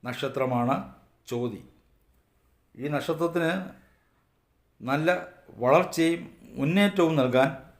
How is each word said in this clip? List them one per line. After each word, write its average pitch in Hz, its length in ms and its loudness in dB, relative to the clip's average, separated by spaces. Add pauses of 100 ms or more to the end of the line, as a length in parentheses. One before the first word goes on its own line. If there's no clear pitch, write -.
നക്ഷത്രമാണ് 127 720 -2 (540)
ചോതി. 120 300 -6 (1120)
ഈ 120 100 -12 (100)
നക്ഷത്രത്തിന് 165 580 -2 (1300)
നല്ല 147 300 0 (520)
വളർച്ചയും 165 600 2 (360)
മുന്നേറ്റവും 170 640 2
നൽകാൻ 127 300 4 (300)